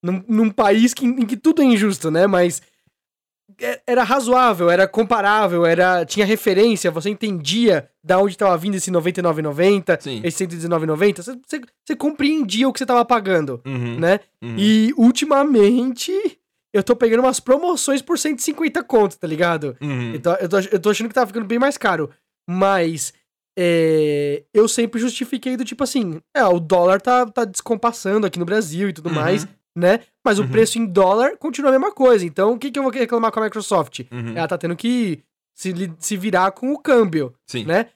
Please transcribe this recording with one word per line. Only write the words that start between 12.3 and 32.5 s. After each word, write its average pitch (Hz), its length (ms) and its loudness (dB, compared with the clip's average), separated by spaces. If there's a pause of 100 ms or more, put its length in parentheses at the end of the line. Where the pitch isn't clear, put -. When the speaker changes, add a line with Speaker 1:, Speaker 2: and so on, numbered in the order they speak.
Speaker 1:
o 247 40 -2
que - 60 -10
você 262 80 -6
tava 240 180 2
pagando, 185 600 -2
Speaker 2:
Uhum. 123 320 -6
Speaker 1:
né? 180 220 2 (200)
Speaker 2:
Uhum. 117 160 -10
Speaker 1:
E 220 400 4
ultimamente 254 1160 2 (600)
eu 196 120 0
tô 247 100 2
pegando 233 300 2
umas 254 160 0
promoções 285 600 0
por 339 180 -4
cento 302 200 -4
e - 40 -8
cinquenta 330 420 -4
conto, 208 340 0
tá - 80 -10
ligado? 156 540 -2
Speaker 2:
Uhum. 127 340 -6
Speaker 1:
Então, 156 260 -2
eu 190 80 -4
tô, 196 120 0
eu 196 180 -2
tô 196 120 0
achando 220 180 -2
que - 60 -12
tá 247 120 2
ficando 208 200 -8
bem 233 120 -2
mais 269 180 0
caro. 165 320 -2 (420)
Mas, 180 600 0 (460)
é, 156 840 0 (100)
eu 220 140 6
sempre 233 320 -2
justifiquei 254 560 -4
do 247 80 -6
tipo 233 180 -8
assim, 196 380 -4 (140)
é, 277 100 2
o 180 160 4
dólar 180 400 2
tá, 247 260 2
tá 233 180 -4
descompassando 208 840 -4
aqui 175 120 -6
no 175 60 -4
Brasil 185 440 -4
e 185 40 -4
tudo 160 160 -10
Speaker 2:
Uhum. 170 60 -4
Speaker 1:
mais, 165 320 -2 (300)
né? 180 240 2 (240)
Mas 208 140 2
o 208 40 0
Speaker 2:
Uhum. 131 60 -2
Speaker 1:
preço 220 300 -2
em 226 80 -2
dólar 196 520 2
continua 277 320 -2
a - 20 4
mesma 269 200 0
coisa. 240 320 4
Então, 190 280 0